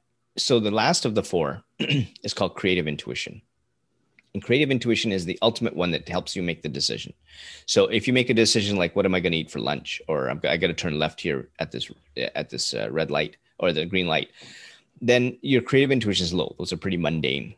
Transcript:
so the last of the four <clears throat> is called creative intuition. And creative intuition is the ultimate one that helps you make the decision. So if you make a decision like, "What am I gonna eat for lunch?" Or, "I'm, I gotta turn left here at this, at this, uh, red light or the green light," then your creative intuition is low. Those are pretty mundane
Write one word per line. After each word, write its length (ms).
so 240
the 100
last 340
of 120
the 80
four 460
<clears throat> 80
is 120
called 200
creative 320
intuition. 560
And 100
creative 280
intuition 400
is 140
the 180
ultimate 320
one 160
that 180
helps 280
you 80
make 180
the 60
decision. 440
So 200
if 200
you 60
make 180
a 40
decision 320
like, 180
"What 120
am 80
I 60
gonna 220
eat 80
for 80
lunch?" 480
Or, 240
"I'm, 140
I 120
gotta 260
turn 180
left 200
here 380
at 140
this, 180
at 340
this, 240
uh, 180
red 180
light 260
or 140
the 140
green 200
light," 240
then 420
your 200
creative 280
intuition 340
is 80
low. 260
Those 140
are 120
pretty 120
mundane 600